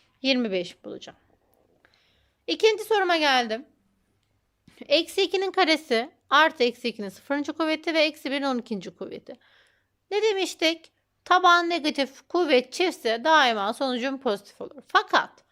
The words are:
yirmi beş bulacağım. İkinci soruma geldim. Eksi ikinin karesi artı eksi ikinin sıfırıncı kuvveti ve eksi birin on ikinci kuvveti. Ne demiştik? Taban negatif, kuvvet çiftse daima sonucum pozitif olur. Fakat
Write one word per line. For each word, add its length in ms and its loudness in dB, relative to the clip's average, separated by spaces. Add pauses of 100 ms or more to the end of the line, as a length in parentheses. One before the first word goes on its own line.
(220)
yirmi 300 0
beş 320 -6
bulacağım. 340 -16 (1300)
İkinci 380 0
soruma 320 0
geldim. 500 0 (1200)
Eksi 340 0
ikinin 280 -2
karesi 600 0 (200)
artı 340 2
eksi 240 -4
ikinin 200 -10
sıfırıncı 440 -6
kuvveti 420 -4
ve 60 2
eksi 300 -2
birin 120 -4
on 160 -2
ikinci 320 -10
kuvveti. 460 -16 (760)
Ne 120 -2
demiştik? 680 -2 (340)
Taban 460 4
negatif, 580 -4
kuvvet 440 2
çiftse 520 -2
daima 500 4
sonucum 460 -4
pozitif 400 -6
olur. 260 -16
Fakat 440 0 (220)